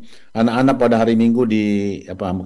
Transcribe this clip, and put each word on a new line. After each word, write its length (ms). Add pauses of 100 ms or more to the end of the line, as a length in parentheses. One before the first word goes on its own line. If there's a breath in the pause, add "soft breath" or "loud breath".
(380 loud breath)
anak-anak 400
pada 240
hari 160
Minggu 320
di 140 (420)
apa, 240 (160)